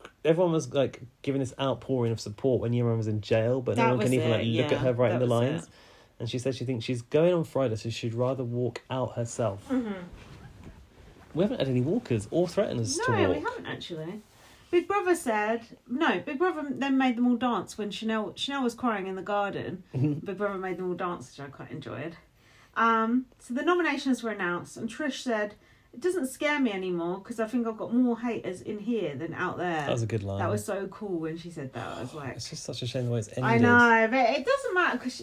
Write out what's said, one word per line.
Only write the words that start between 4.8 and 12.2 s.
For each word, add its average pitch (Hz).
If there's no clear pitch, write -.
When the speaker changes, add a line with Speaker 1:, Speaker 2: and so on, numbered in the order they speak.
Speaker 1:
her 127
right 120
in 120
Speaker 2:
that 123
Speaker 1:
the 120
Speaker 2:
was 117
Speaker 1:
lines. 156
Speaker 2:
it. -
Speaker 1:
And 113
she 127
said 123
she 123
thinks 120
she's 123
going 165
on 165
Friday, 131
so 113
she'd 113
rather 127
walk 120
out 127
herself. 117
Speaker 2:
Mm-hmm. 233
Speaker 1:
We 156
haven't 220
had 135
any 127
walkers 127